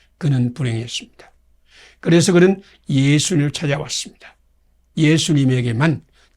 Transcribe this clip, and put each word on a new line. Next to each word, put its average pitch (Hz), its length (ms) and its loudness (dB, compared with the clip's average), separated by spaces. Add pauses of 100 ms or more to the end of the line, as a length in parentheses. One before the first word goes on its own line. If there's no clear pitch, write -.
(160)
그는 127 380 0
불행했습니다. - 760 -8 (720)
그래서 170 320 2
그는 190 300 4 (260)
예수님을 143 600 0
찾아왔습니다. - 840 -8 (600)
예수님에게만 139 1080 0 (320)